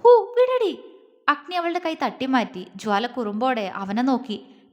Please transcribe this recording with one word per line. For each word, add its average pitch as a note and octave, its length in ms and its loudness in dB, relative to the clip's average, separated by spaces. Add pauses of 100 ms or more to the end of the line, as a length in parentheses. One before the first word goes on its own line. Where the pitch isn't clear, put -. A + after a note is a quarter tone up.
ഹൂ, A#4 80 8 (140)
വിടടി. A#4+ 540 0 (500)
അഗ്നി D4 260 -2
അവളുടെ E4+ 320 -2
കൈ D#4+ 160 -4
തട്ടി B3+ 240 -4
മാറ്റി. A3+ 400 -2 (100)
ജ്വാല G#3 300 -2
കുറുമ്പോടെ A#3 640 -4
അവനെ G3 340 -4
നോക്കി. B3+ 440 -2 (260)